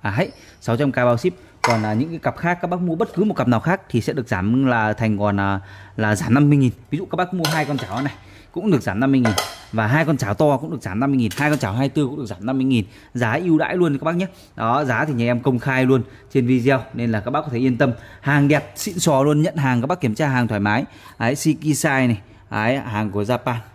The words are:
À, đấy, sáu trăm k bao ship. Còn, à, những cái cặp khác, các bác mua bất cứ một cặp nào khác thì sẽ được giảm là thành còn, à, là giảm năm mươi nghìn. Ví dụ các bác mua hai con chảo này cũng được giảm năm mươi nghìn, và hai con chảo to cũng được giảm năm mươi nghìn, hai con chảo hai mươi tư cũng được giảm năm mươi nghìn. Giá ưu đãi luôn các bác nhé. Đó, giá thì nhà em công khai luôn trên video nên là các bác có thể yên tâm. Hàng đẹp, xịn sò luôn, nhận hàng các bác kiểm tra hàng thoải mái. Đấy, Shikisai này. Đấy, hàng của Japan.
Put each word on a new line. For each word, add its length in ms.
À, 180
đấy, 120
sáu 160
trăm 160
k 40
bao 200
ship. 160
Còn, 200
à, 100
những 160
cái 100
cặp 180
khác, 260
các 80
bác 100
mua 140
bất 200
cứ 100
một 100
cặp 140
nào 120
khác 280
thì 120
sẽ 120
được 160
giảm 380
là 260
thành 260
còn, 220
à, 200
là 180
giảm 200
năm 140
mươi 100
nghìn. 140
Ví 80
dụ 60
các 120
bác 180
mua 180
hai 120
con 140
chảo 240
này 100
cũng 180
được 120
giảm 180
năm 120
mươi 80
nghìn, 120
và 140
hai 180
con 120
chảo 180
to 220
cũng 140
được 120
giảm 180
năm 100
mươi 80
nghìn, 180
hai 140
con 80
chảo 140
hai 80
mươi 80
tư 180
cũng 100
được 100
giảm 200
năm 120
mươi 60
nghìn. 200
Giá 180
ưu 260
đãi 180
luôn 220
các 60
bác 120
nhé. 100
Đó, 280
giá 200
thì 100
nhà 100
em 160
công 180
khai 260
luôn 180
trên 140
video 360
nên 180
là 80
các 100
bác 120
có 60
thể 100
yên 180
tâm. 160
Hàng 280
đẹp, 280
xịn 220
sò 240
luôn, 200
nhận 140
hàng 240
các 60
bác 140
kiểm 140
tra 140
hàng 200
thoải 120
mái. 240
Đấy, 180
Shikisai 680
này. 140
Đấy, 280
hàng 320
của 120
Japan. 340